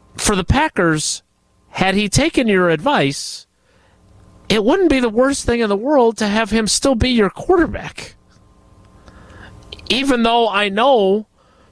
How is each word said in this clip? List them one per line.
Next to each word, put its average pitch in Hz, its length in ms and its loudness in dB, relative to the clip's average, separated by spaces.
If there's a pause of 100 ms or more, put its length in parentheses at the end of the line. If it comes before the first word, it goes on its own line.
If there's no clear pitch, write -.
(180)
for - 180 -2
the 185 80 -2
Packers, 185 800 0 (480)
had 190 240 -2
he 208 160 -2
taken 269 380 0
your 185 240 2
advice, 160 760 -2 (1040)
it 190 140 0
wouldn't 339 260 2
be 269 100 2
the 247 100 0
worst 262 360 0
thing 233 140 -2
in 220 100 0
the 202 80 -2
world 240 400 0
to 214 100 -2
have 214 220 -2
him 220 180 0
still - 280 0
be 233 140 0
your 220 200 2
quarterback. - 840 -4 (1700)
Even 254 340 0
though 233 260 2
I 202 200 0
know 214 580 2 (440)